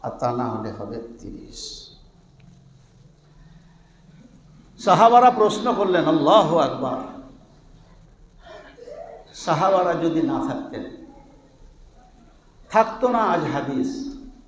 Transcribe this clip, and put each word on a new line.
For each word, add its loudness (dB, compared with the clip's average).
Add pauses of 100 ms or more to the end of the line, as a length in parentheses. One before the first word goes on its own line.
আর -8
তা -4
না -4
হলে -8
হবে -12 (180)
তিরিশ। -18 (3000)
সাহাবারা 8
প্রশ্ন 0
করলেন, 0
"আল্লাহু 4
আকবার, -4 (2000)
সাহাবারা 2
যদি 0
না -2
থাকতেন, -10 (1600)
থাকতো 2
না 0
আজ 0 (120)
হাদিস। -6 (340)